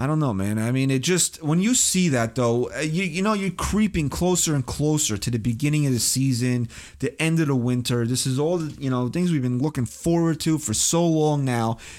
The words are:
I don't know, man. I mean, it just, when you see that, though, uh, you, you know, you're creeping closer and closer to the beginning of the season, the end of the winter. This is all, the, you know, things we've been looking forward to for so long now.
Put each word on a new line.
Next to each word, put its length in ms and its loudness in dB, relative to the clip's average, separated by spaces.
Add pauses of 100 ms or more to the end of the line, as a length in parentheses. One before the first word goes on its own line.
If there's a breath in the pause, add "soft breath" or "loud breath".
I 60 -2
don't 140 2
know, 120 0
man. 280 0
I 100 -2
mean, 220 2
it 80 2
just, 420 0
when 180 2
you 140 2
see 360 2
that, 260 0
though, 340 2
uh, 120 -10
you, 200 -2
you 180 -4
know, 120 0
you're 180 -2
creeping 580 0
closer 460 0
and 100 0
closer 540 0
to 100 -4
the 120 -2
beginning 460 0
of 60 2
the 60 2
season, 680 0 (320 loud breath)
the 200 -4
end 200 2
of 80 2
the 80 2
winter. 500 0
This 180 -2
is 140 -2
all, 200 0
the, 220 -6
you 100 -2
know, 180 0
things 240 0
we've 100 0
been 160 0
looking 280 -2
forward 560 0
to 160 2
for 140 -4
so 320 2
long 400 2
now. 340 0 (200 loud breath)